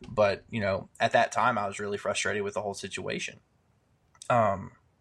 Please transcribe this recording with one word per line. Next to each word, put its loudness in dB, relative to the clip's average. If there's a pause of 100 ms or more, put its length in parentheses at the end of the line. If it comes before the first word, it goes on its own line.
But, 2
you -4
know, 0 (100)
at 2
that 4
time, 2
I 0
was -8
really -4
frustrated -2
with -6
the -2
whole -6
situation. -8 (920)
Um, 2 (300)